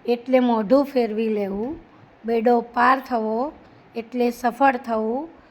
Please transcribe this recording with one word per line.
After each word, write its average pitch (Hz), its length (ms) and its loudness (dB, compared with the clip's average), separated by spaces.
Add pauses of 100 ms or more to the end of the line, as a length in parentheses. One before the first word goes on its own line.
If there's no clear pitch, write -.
એટલે 240 320 0
મોઢું 240 460 2
ફેરવી 226 440 -2
લેવું. 208 420 -4 (540)
બેડો 233 360 2
પાર 247 400 2
થવો 240 520 -4 (440)
એટલે 240 340 -2
સફળ 247 460 0
થવું. 233 520 -4 (220)